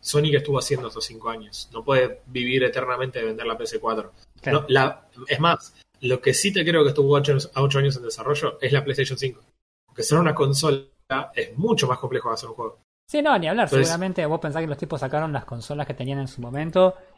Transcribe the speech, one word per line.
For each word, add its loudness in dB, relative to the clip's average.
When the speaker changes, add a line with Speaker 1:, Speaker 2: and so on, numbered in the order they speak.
Speaker 1:
Sony, 0
¿qué 6
estuvo -2
haciendo -4
esos -10
cinco -8
años? -12
No -10
puede 2
vivir 0
eternamente -2
de -2
vender -6
la -2
P -6
S -6
cuatro. -4
Speaker 2:
Claro. 2
Speaker 1:
No, -4
la, 2
es 0
más, 2
lo 0
que 2
sí 0
te 0
creo 4
que 6
estuvo 4
ocho, 4
a 2
ocho 2
años 2
en -12
desarrollo -4
es 0
la 4
PlayStation -2
cinco. -6
Porque -10
ser 4
una 4
consola 2
es -6
mucho 2
más 0
complejo -4
que -2
hacer -8
un -14
juego. -10
Speaker 2:
Sí, 0
no, 4
ni -2
hablar. 0
Speaker 1:
Entonces 4
Speaker 2:
Seguramente -2
vos -2
pensás -4
que -4
los -6
tipos -6
sacaron -2
las -6
consolas -8
que -8
tenían -6
en -6
su -12
momento 2